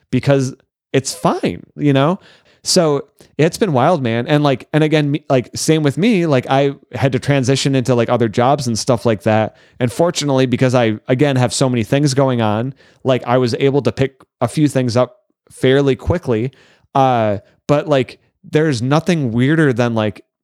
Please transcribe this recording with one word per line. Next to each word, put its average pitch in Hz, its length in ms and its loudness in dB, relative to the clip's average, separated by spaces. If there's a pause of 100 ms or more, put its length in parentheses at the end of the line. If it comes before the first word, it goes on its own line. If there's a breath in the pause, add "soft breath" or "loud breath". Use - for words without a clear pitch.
(100 soft breath)
because 135 440 0 (400)
it's 135 180 -2
fine," 170 520 -4 (120)
you 147 160 0
know? 143 260 2 (440 soft breath)
So 151 460 0 (300 soft breath)
it's 160 180 0
been 202 160 0
wild, 143 300 2
man. 117 240 -2
And, 147 160 0
like, 139 320 -2
and 151 100 2
again, 147 280 0
me, 147 180 -4
like, 131 260 0
same 156 260 0
with 139 140 0
me, 185 300 0
like, 131 240 0
I 139 240 0 (180)
had 127 200 0
to 127 60 0
transition 135 560 0
into, 127 200 0
like, 117 160 0
other 117 180 2
jobs 127 380 0
and 113 120 -2
stuff - 280 -2
like 110 160 0
that. 110 340 0 (220 soft breath)
And 123 120 0
fortunately, 147 540 0
because 123 300 0
I, 113 240 2 (100)
again, 135 280 0
have 123 180 0
so 135 160 0
many 120 140 0
things 139 280 0
going 127 300 0
on, 110 320 -2 (280 soft breath)
like, 123 240 -2
I 127 120 2
was 123 160 0
able 139 260 0
to 131 120 -2
pick - 280 -6 (220)
a 120 60 0
few 151 200 0
things 127 260 -2
up 123 280 -2 (280)
fairly 135 460 2
quickly. 131 560 -4 (420 soft breath)
Uh, 120 440 2 (280 soft breath)
but, 147 220 0
like, 135 320 -2 (240)
there's 151 380 -2
nothing 147 500 0
weirder 139 400 2
than, 117 220 -2
like, 107 320 -4 (180)